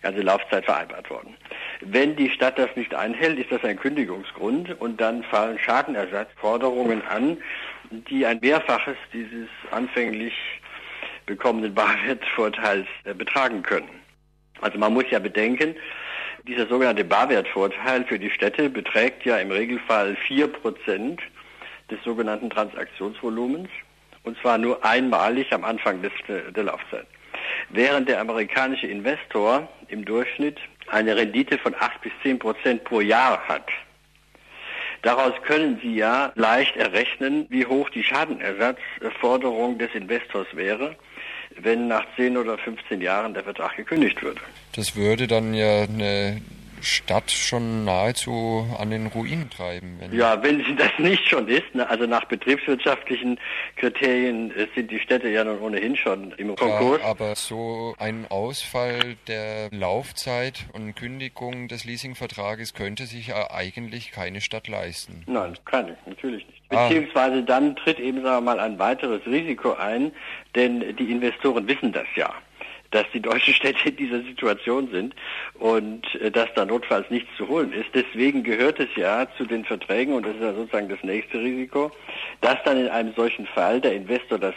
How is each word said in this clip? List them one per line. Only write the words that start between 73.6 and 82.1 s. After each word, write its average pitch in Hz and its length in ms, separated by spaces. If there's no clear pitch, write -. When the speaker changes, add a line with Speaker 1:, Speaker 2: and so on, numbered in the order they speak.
Speaker 1:
in 135 60
dieser 120 260
Situation 123 680
sind 98 240
und, 113 580
äh, 110 140
dass 113 240
da 104 100
notfalls 107 460
nichts 120 260
zu 104 120
holen 147 240
ist. - 200
Deswegen 131 500
gehört 120 380
es 123 160
ja 107 300
zu 127 80
den 113 200
Verträgen, 120 500
und 110 100
das 104 120
ist 110 60
ja 107 120
sozusagen 107 340
das 98 140
nächste 107 360
Risiko, 127 520